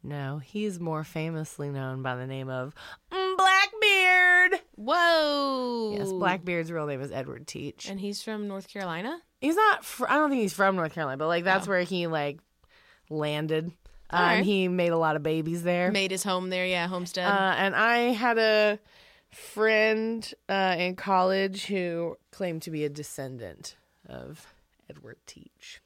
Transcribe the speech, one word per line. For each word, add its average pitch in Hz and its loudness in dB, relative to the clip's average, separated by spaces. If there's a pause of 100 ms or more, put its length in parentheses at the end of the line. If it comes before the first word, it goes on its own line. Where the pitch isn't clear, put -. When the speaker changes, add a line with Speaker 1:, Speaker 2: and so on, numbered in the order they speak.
Speaker 1:
No, 143 -8
he's 202 -6
more 160 -4
famously 156 -8
known 131 -6
by 127 -4
the 127 -8
name 135 -8
of 131 -8 (360)
Blackbeard. 381 4 (160)
Speaker 2:
Whoa. 277 2
Speaker 1:
Yes, 196 -4
Blackbeard's 180 -2
real 156 -4
name 139 -4
is 135 -8
Edward 135 -8
Teach. - -12
Speaker 2:
And 196 -8
he's 202 -8
from 214 -8
North 196 -10
Carolina? 196 -8 (200)
Speaker 1:
He's 311 0
not 427 4
fr-, - -6
I 262 4
don't 302 4
think 262 2
he's 190 0
from 196 4
North 160 0
Carolina, 143 -2
but, 156 0
like, 170 2
that's 190 4
Speaker 2:
Oh. 202 -2
Speaker 1:
where 185 4
he, 175 -2
like, 151 -2 (720)
landed. 156 -2 (380)
Uh, 170 -2
Speaker 2:
All 175 4
right. 175 4
Speaker 1:
and 202 4
he 190 2
made 175 2
a 165 2
lot 156 2
of 151 -4
babies 160 -2
there. 175 2
Speaker 2:
Made 196 0
his 185 -4
home 185 -2
there, 185 -2
yeah, 180 -2
homestead. 180 -4
Speaker 1:
Uh, 190 4
and 190 2
I 233 4 (140)
had 233 2
a 214 4 (540)
friend, 220 0 (160)
uh, 190 2
in 180 0
college 190 0
who 170 -4 (140)
claimed 170 -6
to 170 -10
be 151 -4
a 147 0
descendant 131 -12 (320)
of 64 -16 (340)
Edward - -20
Teach. - -20